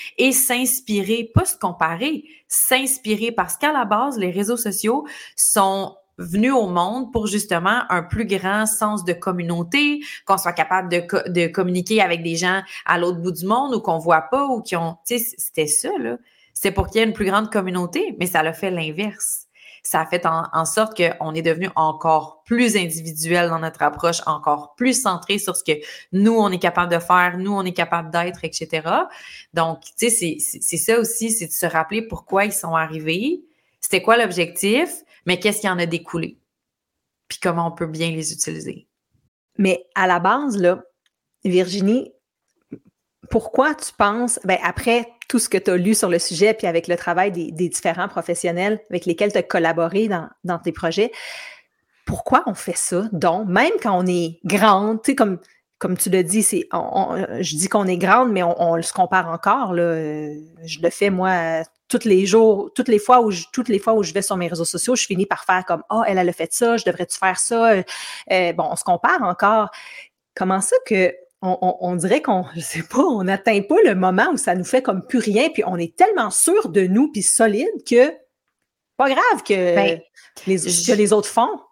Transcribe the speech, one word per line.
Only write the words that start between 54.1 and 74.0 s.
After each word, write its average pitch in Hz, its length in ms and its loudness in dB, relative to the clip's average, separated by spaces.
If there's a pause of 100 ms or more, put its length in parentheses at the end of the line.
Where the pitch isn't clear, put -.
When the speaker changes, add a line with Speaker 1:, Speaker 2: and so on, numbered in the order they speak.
Speaker 2:
grande, 208 600 2
tu - 80 2
sais, 269 40 2
comme, 202 240 0 (380)
comme 180 180 -4
tu - 140 -2
l'as 185 140 4
dit, 190 180 0
c'est, - 320 0
on, - 380 -2
on, 190 320 -4
je 160 120 -6
dis 175 140 -2
qu'on 208 160 2
est 180 140 0
grande, 220 320 4
mais 190 100 0
on, 170 180 0
on 165 220 2
se - 100 -8
compare 180 380 0
encore, 196 440 0
là. 175 100 0
Euh, 151 500 -4 (320)
je 156 160 -12
le 170 80 2
fais, 202 220 0
moi, 175 500 0 (260)
tous 240 180 -2
les 196 200 6
jours, 208 480 4
toutes 240 140 -2
les 220 100 6
fois 247 240 6
où 220 80 2
je, 175 140 -4 (100)
toutes 247 160 -4
les 202 80 2
fois 226 160 2
où 214 80 4
je 160 120 -4
vais 196 100 -2
sur 196 140 -2
mes 175 100 -2
réseaux 165 180 -4
sociaux, 240 300 -2
je - 100 -2
finis 196 220 -2
par - 180 -4
faire 185 200 2
comme, « 170 240 -2
Ah, 220 180 0
elle, 196 100 2
elle 180 120 2
a 170 40 -4
fait 165 180 -4
ça, 233 260 2
je - 80 -2
devrais-tu 175 340 -2
faire 185 200 0
ça ? » 226 340 4
Euh, 185 100 2 (480)
euh, 180 220 2
bon, 160 180 -2
on 165 40 -4
se - 80 -8
compare 262 380 2
encore. 208 480 2 (640)
Comment 190 260 0
ça 453 140 0 (120)
que 190 260 4 (280)
on, 185 200 0
on, 185 180 0
on 180 160 -2
dirait 190 260 2
qu'on, 196 320 0
je 170 60 -10
sais 165 240 -8
pas, - 180 0
on 254 220 2
n'atteint 196 380 2
pas 294 240 2
le 220 100 6
moment 185 380 4